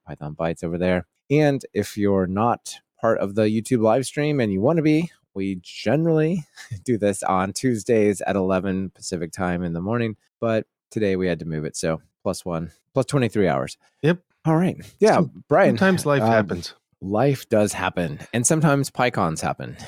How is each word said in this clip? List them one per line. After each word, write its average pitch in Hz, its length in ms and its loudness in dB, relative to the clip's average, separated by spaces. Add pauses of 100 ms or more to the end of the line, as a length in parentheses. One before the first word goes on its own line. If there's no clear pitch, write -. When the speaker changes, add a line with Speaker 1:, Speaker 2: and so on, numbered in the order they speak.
Speaker 1:
Python 76 260 -12
Bytes 82 300 -4
over 85 140 -4
there. 90 280 0 (240)
And 143 320 2 (120)
if 101 240 -4
you're 101 280 2
not 104 480 -2 (280)
part 113 180 2
of 101 160 -4
the 107 120 2
YouTube 110 340 0
live 117 240 2
stream 147 340 -2
and 110 100 0
you 95 120 0
wanna 156 200 2
be, 156 300 2 (220)
we 98 280 -6
generally 156 840 0 (180)
<laughs> 95 220 -14
do 120 120 0
this 101 240 0
on 95 300 0
Tuesdays 107 720 0
at 98 160 -2
eleven 95 540 -2
Pacific 85 420 -8
time 90 280 -4
in 85 120 -4
the 85 80 -6
morning, 113 340 -4 (240)
but 113 280 -2 (220)
today 98 280 0
we 92 100 0
had 82 120 -2
to 80 60 -10
move 78 200 -6
it. - 100 -10
So 80 260 -4 (220)
plus 95 220 -6
one, 82 260 -6 (220)
plus 135 140 0
twenty-three 110 420 2
hours. 69 280 -2 (240)
Speaker 2:
Yep. 175 180 2 (260)
Speaker 1:
All 160 100 4
right. 170 220 0 (240)
Yeah, 202 140 6
Speaker 2:
Some-, 92 340 0
Speaker 1:
Brian, 160 220 6
Speaker 2:
sometimes 180 340 2
life 143 160 2
Speaker 1:
um, 113 100 4
Speaker 2:
happens. 95 440 0 (260)
Speaker 1:
life 117 480 0
does 104 240 2
happen, 87 480 -4 (100)
and 120 160 0
sometimes 147 420 2
PyCons 101 520 0
happen. 67 340 -6 (120)